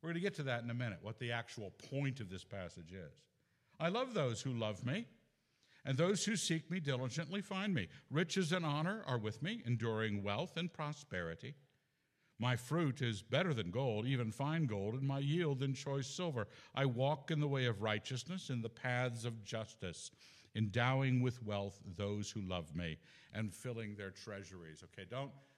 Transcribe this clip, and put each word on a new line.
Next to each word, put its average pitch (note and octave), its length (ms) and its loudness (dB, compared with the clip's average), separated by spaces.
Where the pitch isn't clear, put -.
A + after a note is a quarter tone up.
We're D#3+ 80 -4
gonna E3+ 100 0
get F#3+ 160 0
to D3+ 80 -4
that A#2+ 200 0
in A#2+ 60 -4
a A#2 60 -2
minute, A2+ 260 -2
what G#2+ 180 -6
the A#2+ 120 -2
actual A2+ 400 -4
point C3+ 480 -2
of G2+ 100 -6
this F#2 140 -8
passage F2 500 -10
is. E2 300 -14
"I E3 100 2
love A#3+ 240 0
those C3 280 2
who C3+ 120 -2
love A2 300 0
me, G3 240 0
and C3+ 120 2
those F3+ 280 4
who A3 100 2
seek E3 360 0
me F#3 80 0
diligently C#3+ 600 -2
find F#3+ 340 0
me. F#2 140 2
Riches E3 420 2
and F3 140 2
honor D#3 400 2
are B2 140 2
with G#2 240 -2
me, A3 220 -2
enduring A2 580 2
wealth A2 340 0
and E3+ 160 -2
prosperity. A#2+ 800 -4
My B2 160 4
fruit C#3+ 480 2
is G#2+ 180 0
better D#3+ 320 2
than G2+ 160 0
gold, A#2 380 0
even B2 240 2
fine D3+ 340 2
gold, G#2 300 0
and C3+ 120 0
my C3+ 120 0
yield C#3+ 400 2
than C3+ 160 2
choice C3+ 320 -2
silver. C#3+ 400 -2
I C3+ 120 4
walk C3+ 440 4
in D#3 100 4
the D3 80 4
way C3+ 180 2
of G#2 180 2
righteousness, B2 640 0
in B2 120 0
the A2+ 80 -4
paths B2 560 0
of A2+ 180 -4
justice, G2+ 640 -6
endowing B2 640 4
with B2 220 0
wealth G2+ 420 -2
those G2+ 460 -2
who G#2+ 100 -4
love F2+ 340 -2
me, E2 220 -2
and G#2+ 200 -2
filling A2+ 420 -6
their G2 160 -8
treasuries." F#2 720 -12
Okay, F#2 220 -14
don't B2+ 260 -6